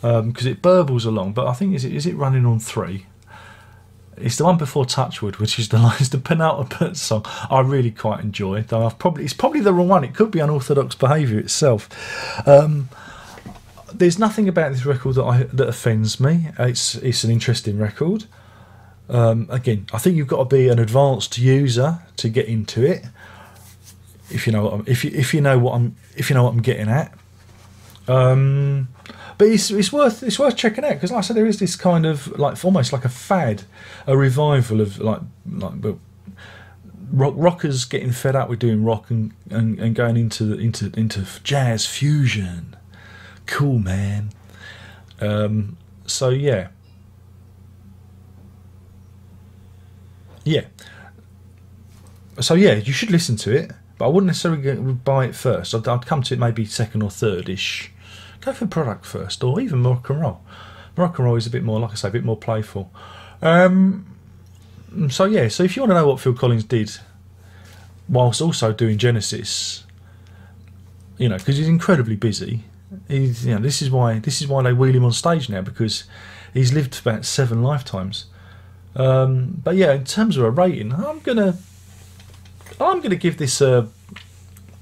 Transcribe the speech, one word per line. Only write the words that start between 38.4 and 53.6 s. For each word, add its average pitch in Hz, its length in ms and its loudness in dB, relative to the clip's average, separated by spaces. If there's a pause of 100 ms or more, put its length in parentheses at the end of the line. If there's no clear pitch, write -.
with 117 100 -6
doing 107 240 2
rock 110 260 -2
and, 110 240 -4 (160)
and, 110 300 -2
and 113 160 0
going 117 220 0
into 113 260 -2
the, 107 160 -2
into, 104 360 -4
into 107 260 -2
f-, - 200 -12
jazz 123 460 -2
fusion. 107 880 -2 (720)
Cool, 139 320 0
man. 101 500 -4 (880)
Um, 104 580 -2 (280)
so - 240 -2
yeah. 127 380 0 (3750)
Yeah. 151 220 0 (1700)
So 131 140 0
yeah, 180 220 6
you 107 180 -4
should 220 180 -2
listen 165 260 2
to 107 180 -2
it, 160 160 -2 (260)